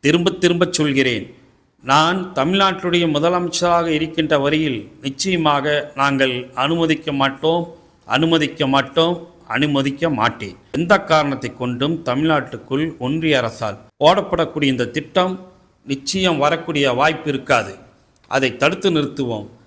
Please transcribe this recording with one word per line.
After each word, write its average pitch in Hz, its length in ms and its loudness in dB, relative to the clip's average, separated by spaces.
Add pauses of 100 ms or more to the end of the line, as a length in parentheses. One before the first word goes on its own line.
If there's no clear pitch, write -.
திரும்ப 170 300 2
திரும்ப 175 340 2
சொல்கிறேன், 135 560 0 (600)
நான் 156 340 4 (140)
தமிழ்நாட்டுடைய 180 720 0
முதலமைச்சராக 170 840 0
இருக்கின்ற 156 480 0
வரையில் 143 400 0 (200)
நிச்சயமாக 147 760 0 (180)
நாங்கள் 135 420 2 (220)
அனுமதிக்க 156 560 0
மாட்டோம், 139 520 0 (440)
அனுமதிக்க 151 580 2
மாட்டோம், 139 500 2 (320)
அனுமதிக்க 139 600 0
மாட்டேன். 113 460 -2 (160)
எந்த 175 300 2
காரணத்தை 143 500 0
கொண்டும் 127 500 -4
தமிழ்நாட்டுக்குள் 139 840 -2 (140)
ஒன்றிய 147 420 0
அரசால் 110 400 -4 (160)
போடப்படக்கூடிய 160 760 2
இந்த 120 160 -2
திட்டம் 185 440 -2 (520)
நிச்சயம் 165 520 -2
வரக்கூடிய 147 560 0
வாய்ப்பு 151 360 0
இருக்காது. 123 440 0 (560)
அதை 135 240 0
தடுத்து 180 360 0
நிறுத்துவோம். 135 580 -2 (180)